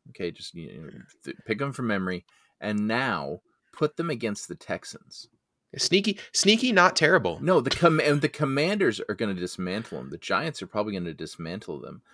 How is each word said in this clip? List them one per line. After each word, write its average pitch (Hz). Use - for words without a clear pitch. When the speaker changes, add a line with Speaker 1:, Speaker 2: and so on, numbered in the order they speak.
Speaker 1:
Okay, 87
just, -
you 80
know, 78
th-, -
pick 113
'em 139
from 123
memory, 92
and 104
now 107
put -
them 165
against 110
the 87
Texans. -
Speaker 2:
Sneaky, 202
sneaky, 226
not 180
terrible. 147
Speaker 1:
No, 160
the 123
com-, 160
and 143
the 147
Commanders 147
are 104
gonna 104
dismantle 90
them. 65
The 80
Giants 139
are 92
probably 107
gonna 87
dismantle 80
them. 69